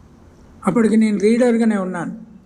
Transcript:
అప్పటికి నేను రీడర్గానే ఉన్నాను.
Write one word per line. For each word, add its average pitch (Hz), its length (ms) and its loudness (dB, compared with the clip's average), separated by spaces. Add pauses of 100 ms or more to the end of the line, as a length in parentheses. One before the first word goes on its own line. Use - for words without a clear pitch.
(680)
అప్పటికి 214 360 2
నేను 214 220 0
రీడర్గానే 233 600 2
ఉన్నాను. 180 280 -8 (320)